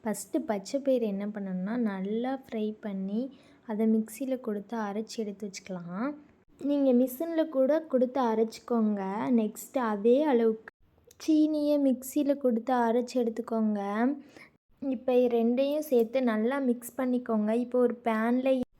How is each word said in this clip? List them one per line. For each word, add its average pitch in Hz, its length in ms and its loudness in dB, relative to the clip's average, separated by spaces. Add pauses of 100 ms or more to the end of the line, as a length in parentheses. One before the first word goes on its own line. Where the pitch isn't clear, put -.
ஃபஸ்ட்டு 233 480 -4
பச்சை 202 360 -4
பயிறு 254 280 2
என்ன 202 120 -4 (100)
பண்ணணும்னா, 190 400 -4 (120)
நல்லா 208 440 -4 (120)
ஃப்ரை 214 220 -6 (180)
பண்ணி 196 380 -4 (500)
அதை 220 220 0
மிக்சியில் 254 540 -2
கொடுத்து 208 280 -8 (120)
அரைச்சி 214 360 -8
எடுத்து 202 240 -10
வச்சுக்கலாம். 185 580 -8 (640)
நீங்க 277 300 4
மிஷினில் 320 560 0
கூட 269 240 4 (140)
கொடுத்து 254 280 2 (120)
அரைச்சிக்கோங்க. 220 680 0 (380)
நெக்ஸ்ட்டு 220 420 -4 (120)
அதே 226 240 4 (160)
அளவுக்கு 226 420 0 (500)
சீனியை 302 640 4
மிக்சியில் 277 580 0
கொடுத்து 240 300 2 (140)
அரைச்சி 240 340 0
எடுத்துக்கோங்க. 220 580 -2 (1120)
இப்போ 247 220 0 (200)
ரெண்டையும் 269 540 0
சேர்த்து 240 300 4 (100)
நல்லா 226 280 0 (100)
மிக்ஸ் - 320 -4
பண்ணிக்கோங்க. 247 500 0 (140)
இப்போ 247 220 0
ஒரு 240 100 0 (100)
பேனில் 247 560 2 (160)